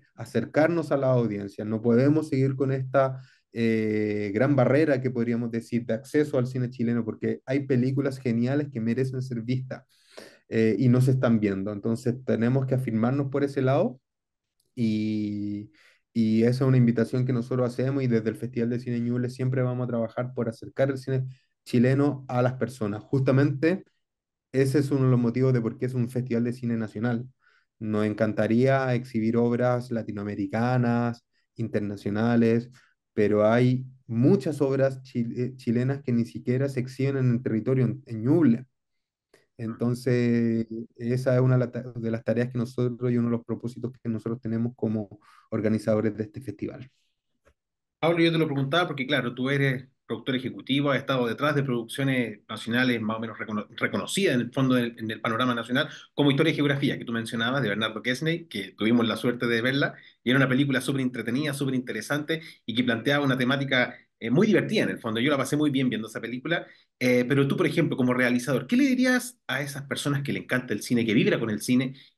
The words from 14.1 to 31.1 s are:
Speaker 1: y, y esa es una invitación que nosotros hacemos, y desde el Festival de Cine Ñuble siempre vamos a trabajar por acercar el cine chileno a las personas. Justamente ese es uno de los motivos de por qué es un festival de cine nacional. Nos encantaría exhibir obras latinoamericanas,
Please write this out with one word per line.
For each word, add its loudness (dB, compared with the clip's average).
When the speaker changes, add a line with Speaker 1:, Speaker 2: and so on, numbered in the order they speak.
Speaker 1:
y, -4
y 4
esa 2
es 4
una 6
invitación 2
que 0
nosotros -2
hacemos, -2
y 0
desde 0
el -2
Festival -4
de -2
Cine -6
Ñuble -2
siempre -2
vamos -2
a -2
trabajar -4
por -2
acercar -2
el -4
cine -4
chileno 2
a 0
las 2
personas. -6
Justamente 2
ese 2
es 0
uno 2
de 6
los 4
motivos 2
de 2
por -4
qué -6
es -4
un -2
festival -2
de -2
cine -4
nacional. -4
Nos 0
encantaría 2
exhibir -2
obras 0
latinoamericanas, -2